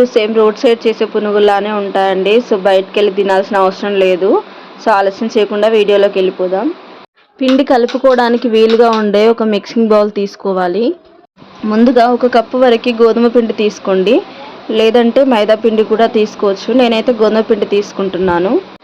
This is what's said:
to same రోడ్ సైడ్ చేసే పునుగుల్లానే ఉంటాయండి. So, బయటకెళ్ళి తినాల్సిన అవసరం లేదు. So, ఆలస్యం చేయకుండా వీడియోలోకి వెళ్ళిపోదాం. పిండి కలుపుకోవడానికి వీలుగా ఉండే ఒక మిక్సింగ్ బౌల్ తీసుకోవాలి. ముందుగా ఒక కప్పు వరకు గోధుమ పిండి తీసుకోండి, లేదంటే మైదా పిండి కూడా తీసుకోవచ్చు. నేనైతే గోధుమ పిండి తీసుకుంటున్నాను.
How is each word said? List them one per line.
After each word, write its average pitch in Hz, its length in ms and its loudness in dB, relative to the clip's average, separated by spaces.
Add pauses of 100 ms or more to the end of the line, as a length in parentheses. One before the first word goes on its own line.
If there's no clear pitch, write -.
to 247 60 6 (120)
same 214 240 -2
రోడ్ 214 220 0
సైడ్ 233 240 0
చేసే 220 280 -2
పునుగుల్లానే 208 580 0 (100)
ఉంటాయండి. 190 520 0 (140)
So, 220 80 0 (120)
బయటకెళ్ళి 190 520 0
తినాల్సిన 196 440 0
అవసరం 202 300 -4 (100)
లేదు. 185 260 0 (520)
So, - 40 -2 (120)
ఆలస్యం 196 380 -4
చేయకుండా 208 320 0 (100)
వీడియోలోకి 202 420 2
వెళ్ళిపోదాం. 185 480 -2 (720)
పిండి 269 320 0
కలుపుకోవడానికి 240 840 0
వీలుగా 226 340 4 (100)
ఉండే 208 240 2 (100)
ఒక 226 80 -4 (120)
మిక్సింగ్ 214 400 -2
బౌల్ 208 260 2
తీసుకోవాలి. 190 680 -4 (840)
ముందుగా 233 340 2 (120)
ఒక 240 100 -2 (100)
కప్పు 233 280 -2
వరకు 240 360 2
గోధుమ 233 360 2
పిండి 226 260 0
తీసుకోండి, 202 520 0 (680)
లేదంటే 233 420 2 (100)
మైదా 214 320 2
పిండి 220 280 2
కూడా 220 140 2 (120)
తీసుకోవచ్చు. 208 520 -4 (100)
నేనైతే 226 400 0
గోధుమ 214 300 2
పిండి 214 240 0
తీసుకుంటున్నాను. 190 800 -2 (320)